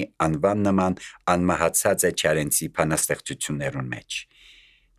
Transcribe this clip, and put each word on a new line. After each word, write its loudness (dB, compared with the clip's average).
անվան 2
նման 2
անմահացած 2
է 4
Չարենցի 0
բանաստեղծություններուն -4
մեջ։ -10